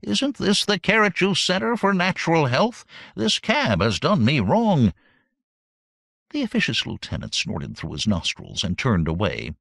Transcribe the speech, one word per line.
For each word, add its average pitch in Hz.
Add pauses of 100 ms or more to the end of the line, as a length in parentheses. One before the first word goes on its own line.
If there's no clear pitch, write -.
Isn't 214
this 196
the 202
carrot 208
juice 185
center 226
for 202
natural 170
health? 165 (320)
This 220
cab 214
has 101
done 160
me 139
wrong. 143 (1400)
The 294
officious -
lieutenant -
snorted -
through 80
his 73
nostrils -
and 87
turned 90
away 82